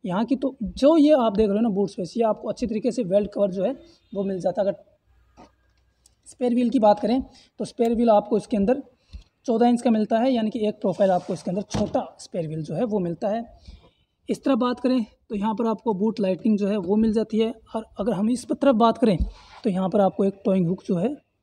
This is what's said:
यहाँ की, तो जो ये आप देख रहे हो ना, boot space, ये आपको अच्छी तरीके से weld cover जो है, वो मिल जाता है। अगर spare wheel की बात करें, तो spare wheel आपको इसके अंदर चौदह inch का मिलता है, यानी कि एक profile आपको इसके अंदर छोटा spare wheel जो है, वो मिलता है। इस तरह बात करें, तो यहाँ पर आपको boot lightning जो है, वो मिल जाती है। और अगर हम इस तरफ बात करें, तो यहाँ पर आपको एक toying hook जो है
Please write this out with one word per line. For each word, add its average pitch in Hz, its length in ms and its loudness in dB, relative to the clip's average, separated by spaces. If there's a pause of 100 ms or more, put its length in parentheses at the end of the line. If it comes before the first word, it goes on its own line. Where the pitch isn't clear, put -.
यहाँ 196 200 -2
की, 262 100 0
तो 262 280 -6
जो 269 340 4
ये 302 160 6
आप 226 240 2
देख 220 100 4
रहे 196 80 0
हो 220 60 2
ना, 240 80 2
boot 196 200 0
space, 180 280 -10
ये 226 60 2
आपको 214 260 -2
अच्छी 220 180 -6
तरीके 226 240 -2
से 240 120 -4
weld 196 260 0
cover 202 220 0
जो 185 120 -4
है, 233 80 0 (440)
वो 196 80 -4
मिल 190 160 -4
जाता 185 220 -2
है। 190 60 0
अगर 196 100 -4 (1500)
spare 247 280 -2
wheel 240 160 2
की 262 100 0
बात 208 200 6
करें, 254 220 0 (380)
तो 214 60 -6
spare 233 300 -2
wheel 233 140 2
आपको 214 280 2
इसके - 200 -4
अंदर 240 260 0 (640)
चौदह 240 220 2
inch 233 140 2
का 240 100 2
मिलता 220 280 2
है, 262 120 2
यानी 220 180 0
कि 214 180 -2
एक 214 60 -2
profile 190 380 0
आपको 180 220 -2
इसके - 180 -6
अंदर 202 100 -4
छोटा - 580 -4
spare 170 280 -8
wheel 156 160 -8
जो 147 120 -8
है, 208 80 -2
वो 214 160 -2
मिलता 170 280 -4
है। 226 320 -6 (720)
इस 214 140 -4
तरह 269 120 2
बात 247 240 -2
करें, 254 260 0 (240)
तो 226 60 -8
यहाँ 208 180 -2
पर 226 140 -2
आपको 220 260 -2
boot 214 260 -2
lightning 196 380 0
जो 202 100 -2
है, 214 100 -2
वो 185 180 -2
मिल 220 180 2
जाती 220 260 -2
है। 226 140 -2 (220)
और 220 100 -6 (140)
अगर 175 140 -2
हम 202 160 -2
इस 240 180 -4
तरफ 277 280 2
बात 226 220 2
करें, 208 200 2 (460)
तो 233 60 0
यहाँ 190 200 -2
पर 208 120 2
आपको 190 220 2
एक 196 100 0 (120)
toying 190 220 2
hook 180 180 -4
जो 196 100 -2
है 233 480 -6